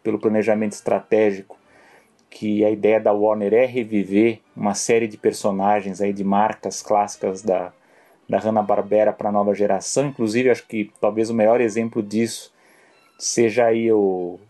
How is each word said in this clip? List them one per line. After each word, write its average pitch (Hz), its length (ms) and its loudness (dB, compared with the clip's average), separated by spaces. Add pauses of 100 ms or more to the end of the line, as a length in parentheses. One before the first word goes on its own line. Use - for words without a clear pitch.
pelo 107 160 -4
planejamento 107 580 0
estratégico 104 840 -2 (720)
que 104 340 -2
a 107 60 4
ideia 107 300 2
da 107 120 2
Warner 104 400 0
é 123 140 4
reviver 110 720 0 (180)
uma 104 160 -2
série 113 360 0
de 107 80 -12
personagens 101 840 -2
aí, 101 120 0
de 98 100 -6
marcas 101 580 -2
clássicas 104 640 -2
da, 90 300 -2 (560)
da 101 100 0
Hanna-Barbera 104 760 0
pra 104 200 -6
nova 104 240 2
geração. 101 500 -2
Inclusive, 123 420 -2
acho 113 200 0
que 104 320 -6
talvez 110 300 0
o 117 40 -4
maior 113 260 4
exemplo 113 400 -2
disso 107 520 -4 (680)
seja 117 460 0
aí 113 260 2
o 92 480 0 (120)